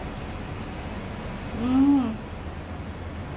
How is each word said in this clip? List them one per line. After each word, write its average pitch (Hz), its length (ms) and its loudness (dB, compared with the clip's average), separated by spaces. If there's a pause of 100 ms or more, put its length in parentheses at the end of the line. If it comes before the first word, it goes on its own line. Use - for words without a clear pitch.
(1600)
Mm. 254 560 6 (1200)